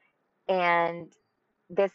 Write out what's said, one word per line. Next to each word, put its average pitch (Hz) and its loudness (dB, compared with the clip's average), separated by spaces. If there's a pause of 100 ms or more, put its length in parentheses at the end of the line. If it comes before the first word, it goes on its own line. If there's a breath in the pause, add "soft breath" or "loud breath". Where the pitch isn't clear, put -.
(480)
and 170 0 (560)
this 190 0